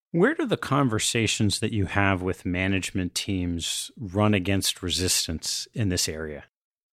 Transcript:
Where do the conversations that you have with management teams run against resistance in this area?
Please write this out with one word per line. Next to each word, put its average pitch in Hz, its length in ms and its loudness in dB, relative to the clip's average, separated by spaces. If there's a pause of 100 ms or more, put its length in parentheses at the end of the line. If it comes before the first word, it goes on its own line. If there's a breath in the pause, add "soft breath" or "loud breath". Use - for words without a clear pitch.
(120)
Where 220 240 4
do 330 100 -2
the 196 120 0
conversations 113 1000 2
that 110 120 -2
you 101 140 0
have 98 360 2
with 92 240 -4
management 92 680 -2
teams 87 840 -4
run 104 360 2
against 95 500 0
resistance 87 880 -2
in 107 160 0
this 87 200 0
area? 78 360 -8 (480)